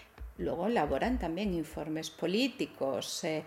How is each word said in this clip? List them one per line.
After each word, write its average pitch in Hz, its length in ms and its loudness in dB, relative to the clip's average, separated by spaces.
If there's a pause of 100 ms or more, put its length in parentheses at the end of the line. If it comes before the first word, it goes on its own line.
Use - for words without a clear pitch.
(380)
Luego 165 300 0
elaboran 196 520 4
también 180 340 0
informes 156 560 -4
políticos, 170 1160 0
eh, 156 220 0